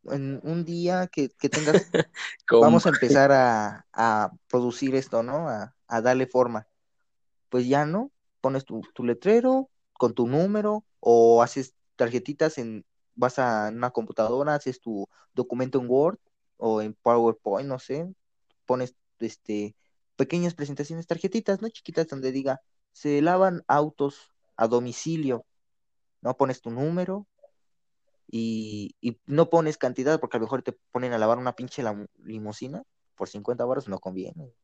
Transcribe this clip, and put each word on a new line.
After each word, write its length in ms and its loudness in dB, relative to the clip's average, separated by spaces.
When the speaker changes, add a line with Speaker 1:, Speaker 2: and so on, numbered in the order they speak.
Speaker 1:
En 400 -8
un 200 -4
día 440 -2
que, 220 -4
que 200 -4
tengas, 420 2
Speaker 2:
<laughs> 560 -4
Con 120 8
Speaker 1:
vamos 260 8
a 40 6
Speaker 2:
baile. 0 -
Speaker 1:
empezar 420 6
a, 600 2
a 380 2
producir 480 -2
esto, 260 -2
¿no? 260 -4
A, 280 -8
a 140 -2
darle 240 2
forma. 420 0
Pues 180 0
ya, 180 2
¿no? 260 -4
Pones 240 -2
tu, 180 -12
tu 100 -8
letrero 680 2
con 200 0
tu 140 0
número 560 0
o 420 8
haces 320 -2
tarjetitas 600 -2
en, 280 -10
vas 240 -2
a 340 0
una 180 -4
computadora, 680 -2
haces 240 -8
tu 280 -8
documento 460 -2
en 100 -8
Word 280 2
o 240 -2
en 120 -8
PowerPoint, 760 0
no 100 -6
sé, 340 -10
pones, 300 -4
este, 560 -8
pequeñas 380 -2
presentaciones, 540 -10
tarjetitas, 540 -4
¿no? 80 -8
Chiquitas, 380 -6
donde 240 -6
diga, 300 -4
"Se 300 0
lavan 460 2
autos 640 0
a 120 2
domicilio", 760 -2
¿no? 140 -4
Pones 260 0
tu 80 -10
número 560 -4
y, 720 -8
y 260 -6
no 240 2
pones 280 2
cantidad, 420 0
porque 160 -6
a 40 0
lo 60 -2
mejor 160 -4
te 100 -6
ponen 200 -4
a 60 -2
lavar 200 2
una 180 -4
pinche 260 -10
lam-, 260 -6
limusina 580 -12
por 120 -8
cincuenta 360 -6
baros, 240 -4
no 100 -8
conviene. 540 -12